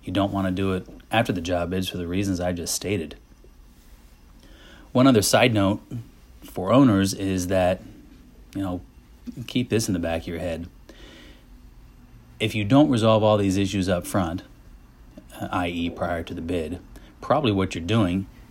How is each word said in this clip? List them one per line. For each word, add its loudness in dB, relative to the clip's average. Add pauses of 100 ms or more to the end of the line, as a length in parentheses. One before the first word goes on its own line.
You -10
don't 0
want -2
to 0
do -2
it -4 (280)
after 2
the -2
job -4
bids -4
for -8
the -6
reasons -2
I -2
just -6
stated. -4 (1800)
One 4
other 8
side 4
note 2 (640)
for -4
owners 6
is -2
that, 2 (760)
you -4
know, -6 (680)
keep -4
this 0
in -2
the -2
back -4
of -12
your -8
head. -6 (1700)
If -2
you 0
don't 6
resolve 4
all 6
these 2
issues -2
up -2
front, -4 (960)
uh, -8
i -2
e -4
prior -6
to -12
the -10
bid, -6 (400)
probably 0
what 0
you're -6
doing 0 (240)